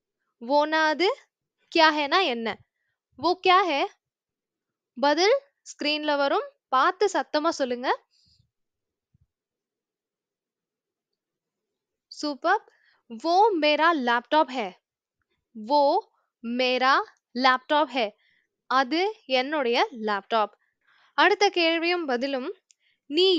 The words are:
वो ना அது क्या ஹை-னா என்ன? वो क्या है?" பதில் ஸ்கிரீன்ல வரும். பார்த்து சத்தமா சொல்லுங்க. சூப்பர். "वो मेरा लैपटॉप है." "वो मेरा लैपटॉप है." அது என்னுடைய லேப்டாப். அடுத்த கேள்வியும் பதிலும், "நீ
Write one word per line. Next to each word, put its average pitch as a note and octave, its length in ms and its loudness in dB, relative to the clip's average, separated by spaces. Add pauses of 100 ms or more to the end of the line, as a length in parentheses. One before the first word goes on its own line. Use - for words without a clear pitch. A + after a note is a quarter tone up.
(420)
वो C4 220 0
ना D#4 220 -2
அது D#4 220 0 (640)
क्या D#4+ 180 4
ஹை-னா D4+ 360 0
என்ன? A#3 220 -4 (720)
वो D4 200 -2
क्या F#4 240 4
है?" D#4 200 0 (1120)
பதில் D4+ 400 2 (300)
ஸ்கிரீன்ல D4+ 500 -4
வரும். D4 300 -2 (220)
பார்த்து E4 400 2
சத்தமா D4+ 440 -2
சொல்லுங்க. B3 360 -6 (4000)
சூப்பர். D#4+ 500 -4 (480)
"वो C#4 240 -4 (200)
मेरा D4+ 400 2
लैपटॉप B3+ 560 0
है." B3 180 -6 (880)
"वो A#3+ 260 2 (600)
मेरा B3+ 480 0 (420)
लैपटॉप C4 560 0
है." B3 160 -2 (640)
அது C4+ 300 0 (320)
என்னுடைய C4 440 -2 (260)
லேப்டாப். G#3 500 -2 (680)
அடுத்த G4 320 4
கேள்வியும் E4+ 560 -2
பதிலும், C4 420 -4 (640)
"நீ E4+ 160 2 (120)